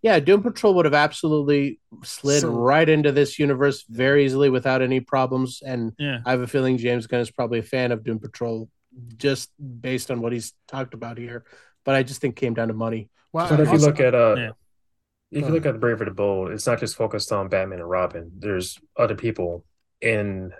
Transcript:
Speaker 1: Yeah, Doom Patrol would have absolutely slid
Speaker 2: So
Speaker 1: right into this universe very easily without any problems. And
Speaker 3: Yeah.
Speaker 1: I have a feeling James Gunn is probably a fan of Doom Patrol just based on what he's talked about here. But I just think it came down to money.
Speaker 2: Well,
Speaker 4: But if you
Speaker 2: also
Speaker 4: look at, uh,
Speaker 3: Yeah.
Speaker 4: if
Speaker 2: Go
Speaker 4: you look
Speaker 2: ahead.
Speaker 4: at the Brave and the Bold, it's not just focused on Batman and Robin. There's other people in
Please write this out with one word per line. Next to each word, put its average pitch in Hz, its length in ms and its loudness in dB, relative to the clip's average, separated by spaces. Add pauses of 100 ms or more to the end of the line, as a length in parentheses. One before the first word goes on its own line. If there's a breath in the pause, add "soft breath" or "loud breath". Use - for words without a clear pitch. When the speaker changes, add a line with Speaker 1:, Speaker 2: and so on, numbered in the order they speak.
Speaker 1:
Yeah, 208 180 4
Doom 196 240 4
Patrol 214 320 2
would 170 100 4
have 143 80 4
absolutely 147 840 2 (240)
slid 143 400 0
Speaker 2:
So - 60 -2
Speaker 1:
right 131 380 4
into 151 240 4
this 139 280 2
universe 139 500 0
very 135 360 4
easily 135 260 4
without 131 320 0
any 131 160 0
problems. 131 680 -2
And 120 320 -6
Speaker 3:
Yeah. 139 280 -6
Speaker 1:
I 127 60 0
have 127 100 0
a 120 60 -6
feeling 131 300 0
James 120 300 -2
Gunn 123 140 -2
is 113 100 -4
probably 120 280 -4
a 107 40 -6
fan 127 280 -2
of 110 120 -4
Doom 113 160 -6
Patrol 113 500 -8 (480)
just 135 320 -2 (320)
based 127 300 -6
on 117 100 -4
what 117 100 -4
he's 117 220 -8 (140)
talked 131 260 -10
about 117 240 -14
here. 120 260 -14 (400 soft breath)
But 135 120 2
I 131 80 2
just 131 180 -8
think 123 160 -4
it - 20 -20
came 120 140 -2
down 113 140 -2
to 110 80 -4
money. 113 340 -6 (240)
Speaker 2:
Well, 170 160 -2
Speaker 4:
But 151 100 4
if 151 120 6
you 156 80 6
Speaker 2:
also 151 80 6
Speaker 4:
look 147 120 2
at, 127 140 4
uh, 113 240 6
Speaker 3:
Yeah. 113 140 -6 (800)
Speaker 4:
if 147 100 -4
Speaker 2:
Go 143 60 -4
Speaker 4:
you 151 60 0
look 160 100 0
Speaker 2:
ahead. 151 60 0
Speaker 4:
at 123 40 -2
the 113 60 -6
Brave 117 220 0
and 101 80 -4
the 98 40 -12
Bold, 95 380 -2
it's 107 160 -6
not 120 120 0
just 113 160 -6
focused 110 360 -4
on 98 180 -4
Batman 95 300 -2
and 85 100 -10
Robin. 87 480 -4
There's 92 420 -6 (160)
other 117 200 2
people 90 500 -6 (360)
in 101 580 -2